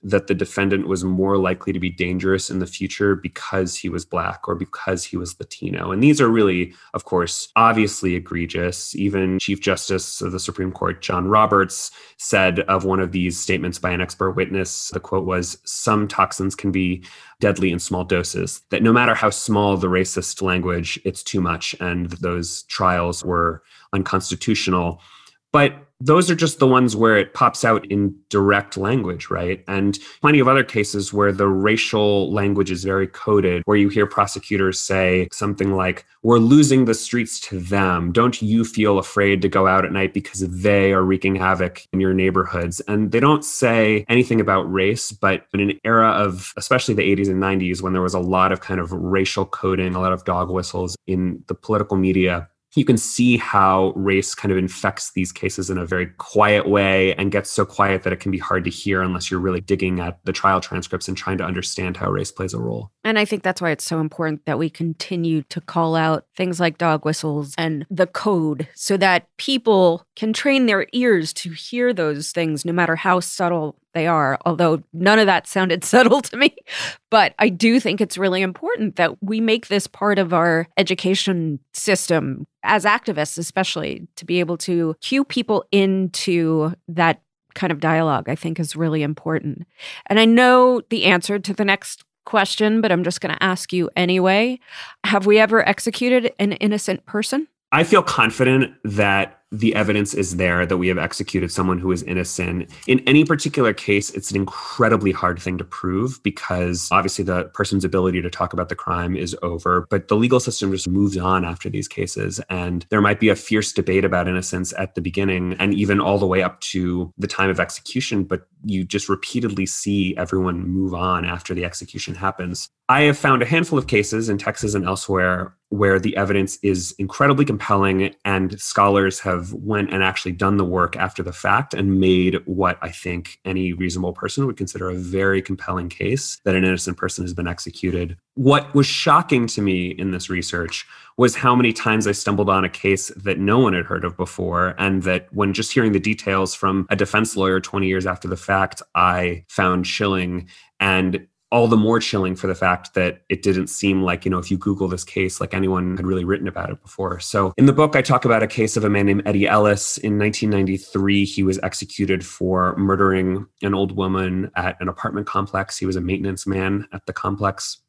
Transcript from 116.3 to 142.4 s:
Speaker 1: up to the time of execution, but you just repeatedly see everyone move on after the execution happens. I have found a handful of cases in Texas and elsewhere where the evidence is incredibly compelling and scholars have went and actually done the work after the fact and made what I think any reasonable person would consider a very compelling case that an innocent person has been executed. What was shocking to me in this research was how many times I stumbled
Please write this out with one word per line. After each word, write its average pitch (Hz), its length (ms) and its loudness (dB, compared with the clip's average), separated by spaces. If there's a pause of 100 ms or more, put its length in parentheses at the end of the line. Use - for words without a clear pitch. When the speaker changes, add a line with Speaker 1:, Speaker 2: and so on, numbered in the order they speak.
Speaker 1:
up 90 180 -4
to 90 560 -4
the 101 100 -6
time 95 220 0
of 90 100 0
execution, 101 640 -4
but - 220 -6 (180)
you 95 200 -2
just 98 240 -4
repeatedly 101 560 -2
see 98 540 -2
everyone 90 500 -2
move 92 240 -2
on 90 320 -2
after 87 300 -6
the 87 100 -4
execution - 500 -10
happens. 90 540 -6 (220)
I 139 120 6
have 147 160 4
found 135 240 2
a 117 40 0
handful 165 320 0
of 117 80 -4
cases 110 420 0
in 101 80 0
Texas 104 380 -4
and 98 100 -2
elsewhere 92 720 -2 (140)
where 101 300 2
the 95 180 -2
evidence 98 460 0
is 92 360 -2
incredibly 139 460 2
compelling 98 680 0 (100)
and 95 340 -2
scholars 101 600 2
have 90 320 -4
went 101 400 -4
and 95 100 0
actually 92 300 -2
done 98 240 0
the 95 80 2
work 90 320 0
after 92 260 -4
the 87 100 -8
fact 104 420 -2
and 98 260 2
made 92 360 4 (100)
what 90 340 -2
I 87 80 -8
think 87 560 -10
any 92 300 -4
reasonable 90 400 -4
person 135 320 -4
would 120 100 -6
consider 92 320 -8
a 90 60 -6
very 95 480 0
compelling 92 480 -6
case 107 540 -4
that 95 100 2
an 92 100 4
innocent 92 320 0
person 90 280 -6
has 90 100 -6
been 87 120 -6
executed. 87 680 -6 (180)
What 139 400 2
was 139 120 6
shocking 147 600 2
to - 120 -4
me 92 280 0
in 92 220 -4
this 90 200 -6
research 85 560 -6 (320)
was 123 180 4
how 123 180 4
many 117 200 4
times 110 320 0
I 101 60 2
stumbled 101 360 0